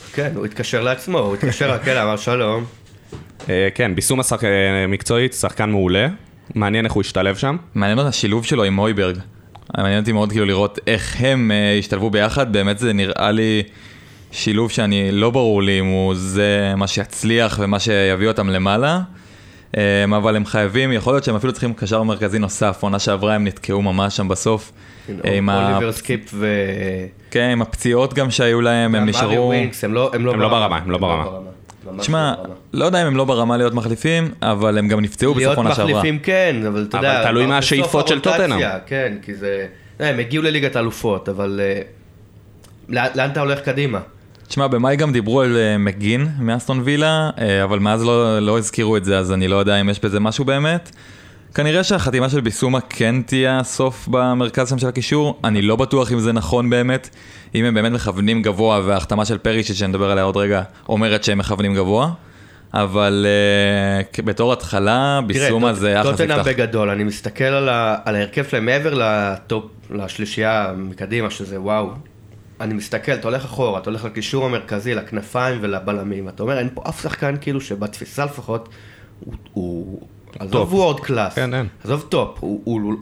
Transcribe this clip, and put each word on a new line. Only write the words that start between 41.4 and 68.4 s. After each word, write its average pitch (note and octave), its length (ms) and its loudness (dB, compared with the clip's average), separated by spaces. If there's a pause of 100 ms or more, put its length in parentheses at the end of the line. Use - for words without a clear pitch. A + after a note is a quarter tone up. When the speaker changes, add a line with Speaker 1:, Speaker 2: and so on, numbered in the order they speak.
Speaker 1:
אה, G2 180 0 (1080)
לאן, A#2+ 260 0
לאן C3 160 0
אתה D3 100 -4
הולך C#3 200 -2
קדימה? C3+ 400 -2 (480)
Speaker 3:
תשמע, C#3 180 0
במאי C3 300 2
גם D3 160 2
דיברו A#2+ 280 2
על, B2 160 4
אה, G#2+ 220 4
מגין G#2 500 2 (100)
מאסטון B2 460 0
וילה, D3+ 460 2 (100)
אה, G2 240 2
אבל G2+ 140 0
מאז G#2+ 260 2
לא, A#2 340 2
לא G#2+ 200 2
הזכירו A2 380 0
את G2 80 0
זה, G2 140 2
אז F#2 140 0
אני F#2 160 2
לא F#2+ 80 2
יודע G2+ 240 2
אם G2+ 80 2
יש G2+ 120 -2
בזה G2+ 200 0
משהו A2 240 0
באמת. D3 460 0 (640)
כנראה D#3 300 2
שהחתימה C3 440 2
של C#3 120 2
ביסומה B2+ 400 0
כן A#2+ 460 0
תהיה C3 340 2
הסוף B2+ 500 -2
במרכז B2+ 600 2
שם C3 80 0
של B2+ 100 0
הקישור. C#3+ 560 0
אני G#2 180 2
לא G#2+ 140 4
בטוח C3 360 2
אם A#2+ 80 2
זה A2 120 2
נכון A#2 380 0
באמת, B2 380 0 (460)
אם A2 100 2
הם A#2+ 100 2
באמת A2 180 2
מכוונים G#2+ 500 0
גבוה, G#2 440 2
וההחתמה G2+ 380 0
של G#2+ 140 -2
פרישיץ', A2 380 -2
שנדבר G2 340 0
עליה G2 140 2
עוד F#2+ 120 0
רגע, G2+ 260 2 (260)
אומרת G#2+ 360 0
שהם G2+ 140 0
מכוונים G2 360 0
גבוה. G2+ 360 2 (640)
אבל, G2+ 540 2
אה, G2+ 720 2 (100)
כ-, - 80 -6
בתור G#2+ 320 0
התחלה, B2 760 0
Speaker 1:
תראה, C3 140 0
Speaker 3:
ביסומה A#2+ 280 2
Speaker 1:
טוט-, G2+ 100 -2
Speaker 3:
זה G2+ 200 2
אחלה A2 120 2
Speaker 1:
טוטנהאם D3+ 280 0
Speaker 3:
ספתח. C#3 100 0
Speaker 1:
בגדול, A2+ 400 0
אני G#2 140 -2
מסתכל G#2 400 -4
על C#3 240 0
ה-, A#2 360 0
על G#2+ 120 0
ההרכב G#2 280 -2